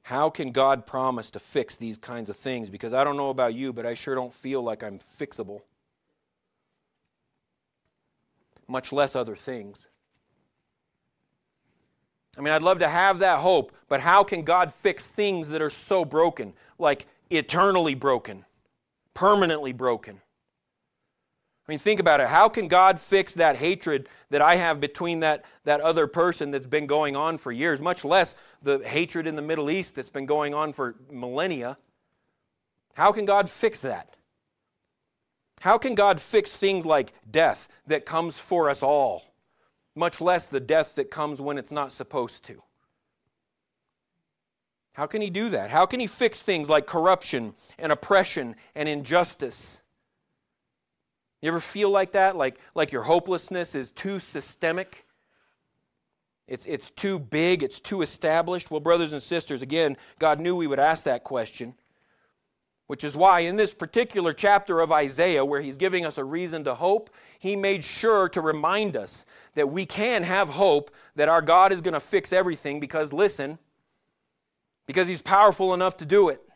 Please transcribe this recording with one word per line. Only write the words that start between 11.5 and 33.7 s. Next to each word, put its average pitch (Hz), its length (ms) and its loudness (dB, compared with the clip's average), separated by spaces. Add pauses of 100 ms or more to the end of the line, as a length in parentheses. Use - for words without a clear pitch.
I 139 40 -14
mean, 151 120 0
I'd 156 100 2
love 180 160 4
to 160 100 2
have 180 300 4
that 180 200 4
hope, 170 320 2 (160)
but 139 120 0
how 180 240 6
can 185 200 -2
God 170 300 2
fix - 360 -2
things 190 400 -2
that 156 120 -4
are 151 80 -2
so 185 340 -2
broken, 151 500 0 (260)
like, 143 260 2 (240)
eternally 170 680 2
broken, 123 480 -2 (680)
permanently 165 600 2
broken? 113 480 -4 (1500)
I 156 40 -10
mean, 151 80 -6
think 208 200 2
about 160 200 6
it. 127 80 2
How 180 220 6
can 220 180 -4
God 180 320 6
fix 196 360 0
that 160 200 4
hatred 151 540 -4 (200)
that 143 120 2
I 165 140 8
have 165 240 0
between 165 420 -4
that, 156 240 0 (180)
that 147 180 2
other 160 240 2
person 165 460 -2
that's 131 160 -6
been 147 180 -2
going 143 300 0
on 156 220 -4
for 131 140 -10
years, 139 300 -2
much 175 240 -4
less 175 300 2 (260)
the 139 180 0
hatred 156 460 -4
in 156 100 -6
the 147 60 -8
Middle 151 300 -4
East 180 240 -4
that's 135 140 -12
been 135 180 -10
going 147 260 -2
on 151 200 -4
for 123 220 -6 (140)
millennia? 131 680 -6 (1160)
How 180 180 4
can 208 140 -4
God 202 240 2
fix - 320 -4